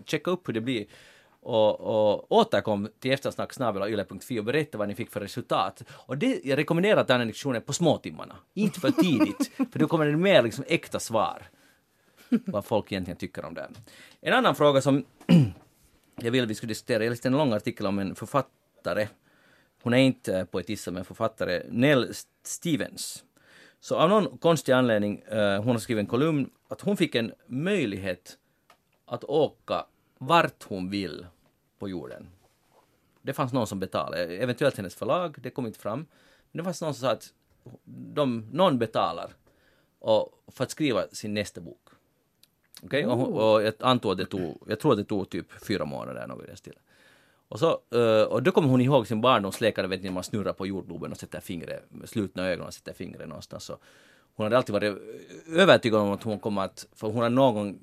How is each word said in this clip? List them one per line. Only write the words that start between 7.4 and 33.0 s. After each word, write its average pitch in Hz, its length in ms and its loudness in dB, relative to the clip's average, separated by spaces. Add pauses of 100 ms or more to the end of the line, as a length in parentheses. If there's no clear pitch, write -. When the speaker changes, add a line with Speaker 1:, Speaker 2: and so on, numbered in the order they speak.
Speaker 1:
på - 100 -8
småtimmarna, 101 640 -2 (180)
inte 196 260 -2
för - 100 2
tidigt, 285 680 2
Speaker 2:
<laughs> - 160 -4
Speaker 1:
för - 60 -6
då 151 100 2
kommer 156 180 2
det 147 100 2
mer 175 260 6
liksom 117 260 -4
äkta - 320 -2
svar, 107 420 -2 (880)
vad - 360 -2
folk 107 280 -2
egentligen 90 260 -6
tycker - 260 -10
om 80 100 -12
det. 73 140 -12 (520)
En 156 120 -2
annan 226 220 4
fråga 143 260 6
som 143 240 4 (220)
<clears throat> 180 80 10 (840)
jag 117 140 -4
vill 127 140 4
att 110 60 -2
vi 107 40 -4
skulle 113 160 -6
diskutera, 107 340 -2
jag 117 60 0
läste 123 180 -4
en 127 80 2
lång 143 160 2
artikel 107 340 -2
om 98 120 0
en 95 160 -4
författare. - 920 -4 (760)
Hon 120 120 0
är 127 40 6
inte 113 520 2
poetissa, 95 400 -6
men 92 140 -6
författare, 92 640 -4
Nell 120 400 2 (340)
Stevens. - 840 -6 (560)
Så - 160 -4
av 147 120 4
någon 214 300 2
konstig 165 340 2
anledning, 107 480 2
eh, 104 420 0
hon 117 100 -2
har 117 60 0
skrivit 107 220 -2
en 101 60 -2
kolumn, 139 440 0 (180)
att - 120 -12
hon 202 160 -2
fick - 180 0
en 117 180 -2 (140)
möjlighet 123 920 -4 (680)
att - 180 -8
åka 110 600 0 (340)
vart 160 440 2
hon 92 280 -6
vill 92 360 -6 (520)
på 101 100 -10
jorden. 73 400 -12 (960)